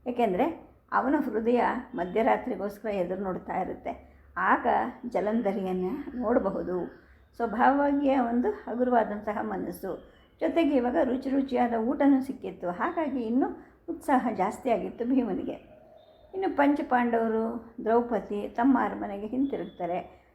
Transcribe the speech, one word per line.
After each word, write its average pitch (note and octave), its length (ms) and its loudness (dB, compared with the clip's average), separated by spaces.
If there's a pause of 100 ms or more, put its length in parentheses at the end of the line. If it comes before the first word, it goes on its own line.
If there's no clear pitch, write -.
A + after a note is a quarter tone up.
ಏಕೆಂದರೆ A#3+ 640 0 (240)
ಅವನ A#3 260 2
ಹೃದಯ A3+ 440 2 (320)
ಮಧ್ಯರಾತ್ರಿಗೋಸ್ಕರ G3+ 920 -2
ಎದುರು F#3 320 -2
ನೋಡ್ತಾ F#3 420 -4
ಇರುತ್ತೆ. - 480 -10 (260)
ಆಗ G3 300 2 (400)
ಜಲಂಧರಿಯನ್ನು G3 1120 -2
ನೋಡಬಹುದು. F#3 880 -2 (300)
ಸ್ವಭಾವವಾಗಿಯೇ C4+ 840 2
ಒಂದು A#3+ 320 2
ಹಗುರವಾದಂತಹ A3+ 920 0
ಮನಸ್ಸು, F#3+ 680 -8 (280)
ಜೊತೆಗೆ D#4 360 2
ಇವಾಗ B3 280 2
ರುಚಿ C4 260 -2
ರುಚಿಯಾದ B3 420 2
ಊಟನೂ C4+ 480 4
ಸಿಕ್ಕಿತ್ತು. F#3 500 -6
ಹಾಗಾಗಿ C4+ 520 -2
ಇನ್ನೂ B3+ 420 0 (240)
ಉತ್ಸಾಹ C4+ 480 0
ಜಾಸ್ತಿ G3+ 340 -2
ಆಗಿತ್ತು F#3+ 340 -2
ಭೀಮನಿಗೆ. A#3+ 500 0 (800)
ಇನ್ನು F#4+ 220 -2
ಪಂಚಪಾಂಡವರು, A#3 1160 2 (100)
ದ್ರೌಪದಿ G#3+ 640 0
ತಮ್ಮ A#3+ 320 4
ಅರಮನೆಗೆ G3+ 460 -4
ಹಿಂತಿರುಗ್ತಾರೆ. F#3 1080 -4